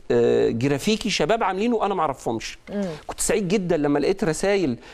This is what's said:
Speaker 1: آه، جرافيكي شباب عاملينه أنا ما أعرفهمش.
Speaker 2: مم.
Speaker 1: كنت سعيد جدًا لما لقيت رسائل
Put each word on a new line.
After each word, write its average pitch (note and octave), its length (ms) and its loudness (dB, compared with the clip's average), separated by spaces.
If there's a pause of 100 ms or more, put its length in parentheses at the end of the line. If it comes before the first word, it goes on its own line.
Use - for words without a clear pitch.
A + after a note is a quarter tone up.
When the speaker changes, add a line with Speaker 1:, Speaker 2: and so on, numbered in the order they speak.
(100)
Speaker 1:
آه، A#2 380 4
جرافيكي C#3+ 600 0
شباب A3 320 0
عاملينه G3+ 440 0
أنا G3 80 -2
ما F3+ 60 -2
أعرفهمش. C3 580 -4 (140)
Speaker 2:
مم. G3+ 120 -4 (220)
Speaker 1:
كنت - 140 -10
سعيد F#3+ 280 0
جدًا F3+ 280 2
لما C#3+ 220 2
لقيت F#3+ 260 0
رسائل E3+ 520 0 (180)